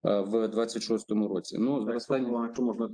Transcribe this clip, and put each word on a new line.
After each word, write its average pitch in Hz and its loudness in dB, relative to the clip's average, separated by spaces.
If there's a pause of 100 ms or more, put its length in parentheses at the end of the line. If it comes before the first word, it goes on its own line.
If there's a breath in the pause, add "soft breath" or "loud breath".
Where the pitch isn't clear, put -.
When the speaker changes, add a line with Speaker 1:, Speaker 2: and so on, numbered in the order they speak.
Speaker 1:
е, 101 4
в 110 0
двадцять 113 -2
шостому 107 0
році? 90 -4
Ну, 131 2
Speaker 2:
Так, 110 -2
Speaker 1:
зростання 131 -2
Speaker 2:
Світлана, 117 0
якщо 120 -2
можна 110 0